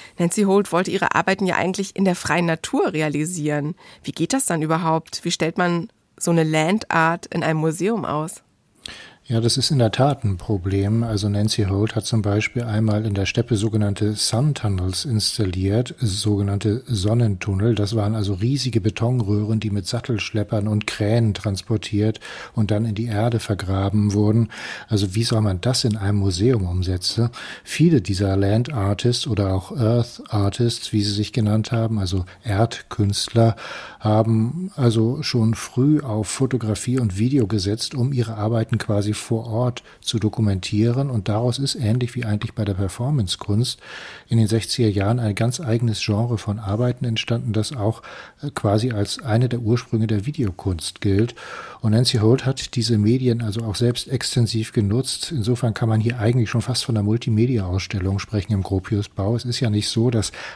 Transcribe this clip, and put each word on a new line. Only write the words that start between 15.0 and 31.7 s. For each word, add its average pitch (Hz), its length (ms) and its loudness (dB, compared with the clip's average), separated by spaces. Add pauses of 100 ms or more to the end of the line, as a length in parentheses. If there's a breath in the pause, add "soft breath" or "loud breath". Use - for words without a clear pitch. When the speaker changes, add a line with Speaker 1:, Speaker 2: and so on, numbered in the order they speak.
Speaker 2:
installiert, 104 920 0
sogenannte 101 880 0
Sonnentunnel. 107 880 2
Das 104 200 0
waren 104 200 0
also 101 180 -2
riesige 117 480 0
Betonröhren, 107 800 0
die 107 100 -4
mit 101 160 -2
Sattelschleppern 107 800 -2
und 107 200 0
Kränen 107 480 2
transportiert 107 840 -2 (360 loud breath)
und 104 160 0
dann 107 140 2
in 110 100 -4
die 110 100 -4
Erde 113 340 0
vergraben 98 760 0
wurden. 107 360 4 (380 loud breath)
Also 98 260 0
wie 113 100 0
soll 113 180 2
man 95 200 0
das 127 220 0
in 110 120 2
einem 101 220 0
Museum 98 480 2
umsetzen? 92 640 0 (340 loud breath)
Viele 156 380 4
dieser 95 340 0
Land 107 380 2
Artists 104 540 0
oder 101 260 0
auch 92 240 -2
Earth 120 520 0
Artists, 104 640 0
wie 107 120 2
sie 101 100 0
sich 101 200 -2
genannt 107 380 2